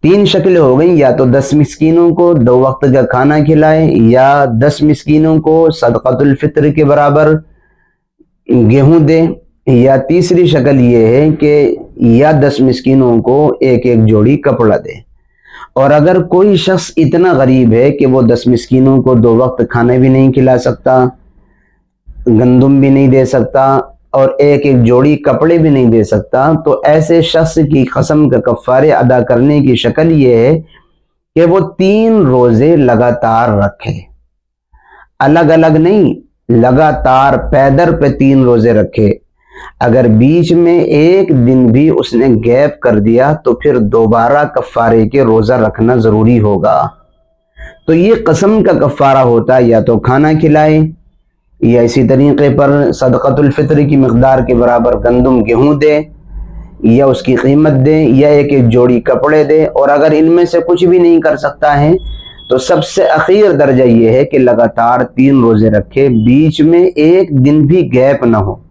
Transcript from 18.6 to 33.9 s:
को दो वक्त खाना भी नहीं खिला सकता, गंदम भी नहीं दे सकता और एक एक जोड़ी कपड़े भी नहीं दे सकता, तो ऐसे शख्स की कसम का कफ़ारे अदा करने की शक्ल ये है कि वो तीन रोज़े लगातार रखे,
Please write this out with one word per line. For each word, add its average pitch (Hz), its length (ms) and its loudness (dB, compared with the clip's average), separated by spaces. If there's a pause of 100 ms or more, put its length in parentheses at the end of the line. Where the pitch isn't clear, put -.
को 127 140 0
दो 117 200 2
वक्त 123 360 -2
खाना 123 260 0
भी 131 120 2
नहीं 131 220 2
खिला 127 280 0
सकता, 127 520 -2 (1200)
गंदम 127 520 2
भी 139 80 0
नहीं 139 200 2
दे 131 160 2
सकता 135 380 -2 (500)
और 135 280 0
एक 143 240 0
एक 127 180 2
जोड़ी 127 320 2
कपड़े 147 420 -2
भी 160 120 0
नहीं 131 200 2
दे 110 140 2
सकता, 127 520 -2
तो 156 300 -4
ऐसे 156 360 0
शख्स 165 360 -2
की 143 300 0
कसम 151 420 -2
का 127 100 0
कफ़ारे 131 520 -2
अदा 127 300 0
करने 131 400 0
की 131 140 0
शक्ल 156 360 -2
ये 135 260 2
है 123 180 2
कि - 880 -8
वो 175 140 2
तीन 214 640 0
रोज़े 127 520 2
लगातार 117 880 0
रखे, - 320 -8 (1300)